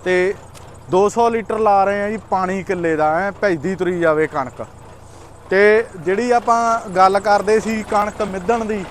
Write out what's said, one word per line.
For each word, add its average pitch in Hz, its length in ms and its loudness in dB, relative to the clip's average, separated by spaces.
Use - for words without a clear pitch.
ਤੇ 185 300 0
ਦੋ 190 180 4
ਸੌ 233 200 2
ਲੀਟਰ 226 300 -4
ਲਾ 202 260 4
ਰਹੇ 202 180 -2
ਹਾਂ 208 80 -4
ਜੀ 220 60 -6
ਪਾਣੀ 185 460 -4
ਕਿੱਲੇ 170 340 -2
ਦਾ, 156 240 0
ਐਂ 196 120 -4
ਭੱਜਦੀ 185 420 -2
ਤੁਰੀ 180 260 -4
ਜਾਵੇ 156 260 2
ਕਣਕ। 127 400 -8
ਤੇ 214 340 4
ਜਿਹੜੀ 214 260 -2
ਆਪਾਂ 233 600 0
ਗੱਲ 190 300 4
ਕਰਦੇ 208 400 2
ਸੀ 214 220 -4
ਕਣਕ 208 400 -2
ਮਿੱਧਣ 202 420 -4
ਦੀ 208 260 -6